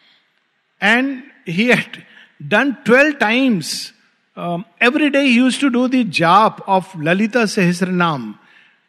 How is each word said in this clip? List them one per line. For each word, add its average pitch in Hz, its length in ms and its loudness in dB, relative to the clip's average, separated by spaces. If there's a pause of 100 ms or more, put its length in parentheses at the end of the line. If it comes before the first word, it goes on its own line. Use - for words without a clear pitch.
(800)
And 254 440 0 (220)
he 190 220 -2
had - 360 -2 (420)
done 220 380 0
twelve 285 340 2
times. 226 760 -2 (420)
Um, 175 300 -8 (120)
every 294 300 2
day 277 200 0
he 240 60 4
used 247 260 2
to 277 100 2
do 247 180 0
the 254 160 0
jap 180 640 2
of 190 280 -2
Lalita 196 500 0
Sahasranam 175 920 -2 (500)